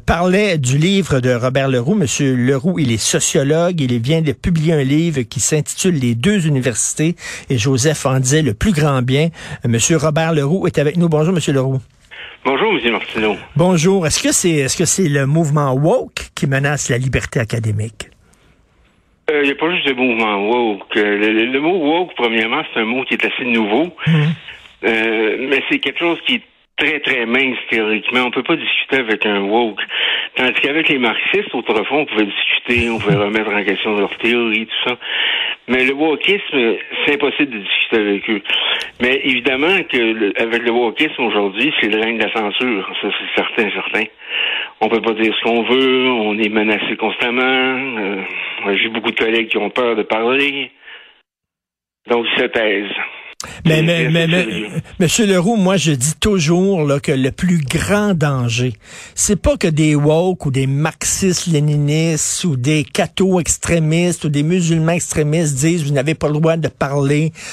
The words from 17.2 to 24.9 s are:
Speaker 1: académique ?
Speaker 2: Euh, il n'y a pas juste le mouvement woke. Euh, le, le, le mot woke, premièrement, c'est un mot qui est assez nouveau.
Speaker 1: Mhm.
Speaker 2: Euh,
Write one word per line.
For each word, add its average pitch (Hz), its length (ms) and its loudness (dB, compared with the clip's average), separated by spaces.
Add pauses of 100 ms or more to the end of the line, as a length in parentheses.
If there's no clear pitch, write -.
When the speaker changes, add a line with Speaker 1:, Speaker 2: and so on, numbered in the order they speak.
Speaker 1:
académique ? 110 680 -4 (1200)
Speaker 2:
Euh, 151 140 0
il 143 40 2
n'y 139 40 2
a 135 60 -2
pas 170 180 -2
juste 147 140 -2
le 135 60 0
mouvement 113 540 0
woke. 117 480 -2
Euh, 104 220 2
le, 107 140 2
le, 113 140 2
le 131 140 -2
mot 175 240 0
woke, 170 320 0
premièrement, 117 460 0 (100)
c'est 117 60 -4
un 113 60 0
mot 127 220 -4
qui - 80 -2
est 110 120 -4
assez 117 180 -4
nouveau. 120 480 0 (140)
Speaker 1:
Mhm. 160 260 2 (520)
Speaker 2:
Euh, 110 680 0